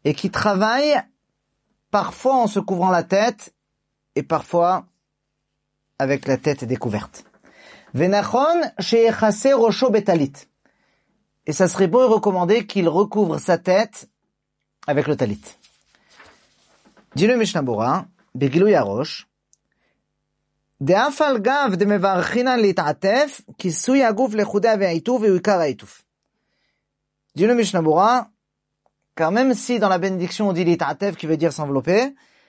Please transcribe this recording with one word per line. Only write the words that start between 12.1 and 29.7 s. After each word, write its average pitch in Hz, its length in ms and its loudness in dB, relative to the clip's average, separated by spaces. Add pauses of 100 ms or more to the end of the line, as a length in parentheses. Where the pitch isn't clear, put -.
qu'il 190 240 -2
recouvre 180 500 0
sa 170 200 0
tête 196 500 -2 (760)
avec 139 220 0
le 147 80 0
talit. 104 240 -2 (1800)
Dit 170 100 2
le 247 100 4
Mishnah 196 260 -2
Berurah, 123 440 -2 (300)
Begilui 160 400 2
Arosh, 117 520 -4 (1500)
De'af 208 400 0
al 269 220 0
gav 262 340 0
de 196 80 0
mevarchinan 208 760 0
lit'atef, 202 840 0 (160)
kisui 247 460 0
aguf 220 300 0
lechudei 208 440 0
ve'ituv 196 440 -2
ve'uikar 196 360 2
ha'ituv. 135 460 -6 (1300)
Dit 185 140 2
le 240 80 2
Mishnah 196 260 0
Berurah, 202 480 2 (840)
car 165 160 0
même 254 200 2
si 233 280 -4